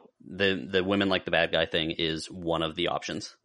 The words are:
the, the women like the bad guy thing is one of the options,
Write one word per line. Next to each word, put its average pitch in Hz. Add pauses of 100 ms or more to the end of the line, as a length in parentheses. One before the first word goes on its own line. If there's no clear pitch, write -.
(260)
the, 95
the 95
women 98
like 92
the 87
bad 82
guy 82
thing 82
is 80
one 82
of 78
the 85
options, -